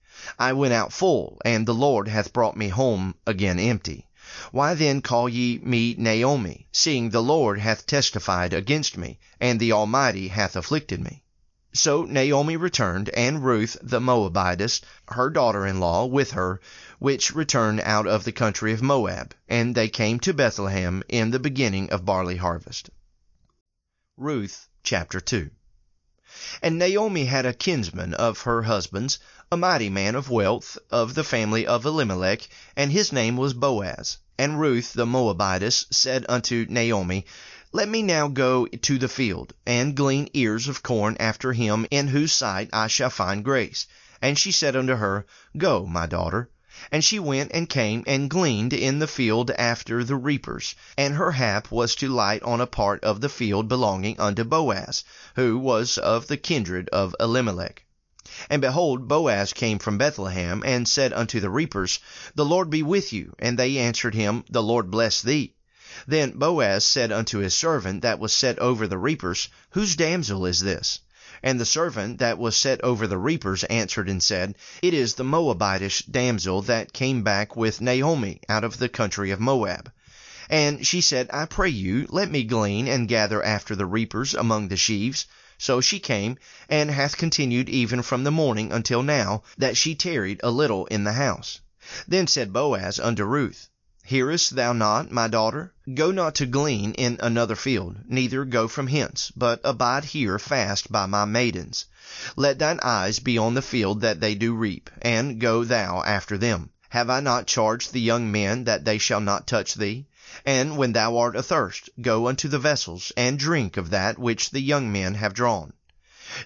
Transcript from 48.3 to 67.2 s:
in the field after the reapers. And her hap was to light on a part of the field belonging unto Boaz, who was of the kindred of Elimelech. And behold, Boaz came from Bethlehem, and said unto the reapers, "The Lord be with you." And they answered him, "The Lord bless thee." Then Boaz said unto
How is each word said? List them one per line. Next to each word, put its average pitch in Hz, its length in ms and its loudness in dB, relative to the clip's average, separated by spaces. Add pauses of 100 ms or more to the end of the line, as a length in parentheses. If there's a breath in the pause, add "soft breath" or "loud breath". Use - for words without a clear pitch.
in 135 260 0
the 156 80 0
field 117 460 2
after 117 500 -2
the 131 140 -2
reapers. 127 580 -4 (240 loud breath)
And 139 160 2
her 175 160 0
hap 113 400 0
was 117 260 0
to 135 120 -2
light 110 340 0
on 120 180 0
a 123 60 0
part 101 380 -2
of 104 160 0
the 139 80 -2
field 110 400 0
belonging 107 500 0
unto 104 240 0
Boaz, 120 640 -2 (320 loud breath)
who 123 240 2
was 123 360 0
of 117 300 0
the 147 100 -2
kindred 92 520 -2
of 95 320 0
Elimelech. 113 640 -2 (640 loud breath)
And 147 100 2
behold, 131 460 2
Boaz 117 460 2
came 110 260 0
from 104 200 -2
Bethlehem, 95 680 -2
and 123 220 0
said 135 240 2
unto 117 260 -2
the 101 120 -2
reapers, 101 500 -2 (340 loud breath)
"The 151 100 2
Lord 170 260 2
be 156 120 0
with 185 300 0
you." 101 260 -8
And 120 180 0
they 131 220 2
answered 117 360 0
him, 110 360 0
"The 117 120 2
Lord 107 280 2
bless 110 320 0
thee." 131 320 0 (540 loud breath)
Then 143 240 2
Boaz 135 520 2
said 117 280 2
unto 110 260 -2